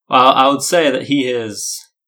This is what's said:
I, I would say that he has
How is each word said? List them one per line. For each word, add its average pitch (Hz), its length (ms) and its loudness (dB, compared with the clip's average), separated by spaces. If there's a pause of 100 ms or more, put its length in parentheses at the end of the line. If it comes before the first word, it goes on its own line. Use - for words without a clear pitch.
I, 127 220 4
I 131 160 4
would 139 140 0
say 160 300 0
that - 120 -4
he 139 240 -2
has 113 500 -8 (300)